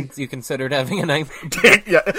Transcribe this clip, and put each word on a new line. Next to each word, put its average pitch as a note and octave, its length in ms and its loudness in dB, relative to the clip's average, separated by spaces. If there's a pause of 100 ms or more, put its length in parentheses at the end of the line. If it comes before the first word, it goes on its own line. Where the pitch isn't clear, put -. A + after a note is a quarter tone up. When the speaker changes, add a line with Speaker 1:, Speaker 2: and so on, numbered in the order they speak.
Speaker 1:
con-, C3 120 -12
you C#3 100 -6
considered C3 460 -6
having C#3+ 280 0
a F3 60 0
nightmare? D#3 760 0
Speaker 2:
<laughs> - 40 -20
Yeah, E3 140 4 (180)